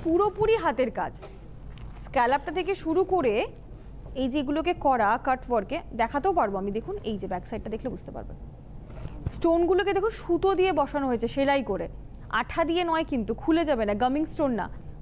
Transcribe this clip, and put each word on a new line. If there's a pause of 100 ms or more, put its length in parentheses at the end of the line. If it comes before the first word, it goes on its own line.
পুরোপুরি
হাতের
কাজ, (760)
স্ক্যালপটা
থেকে
শুরু
করে (680)
এই
যেগুলোকে
করা
কাটওয়ার্কে (160)
দেখাতেও
পারবো
আমি।
দেখুন
এই
যে
back
সাইডটা
দেখলে
বুঝতে
পারবেন, (960)
স্টোনগুলোকে
দেখুন
সুতো
দিয়ে
বসানো
হয়েছে,
সেলাই
করে, (400)
আঠা
দিয়ে
নয়
কিন্তু,
খুলে
যাবে
না,
gumming
stone
না, (320)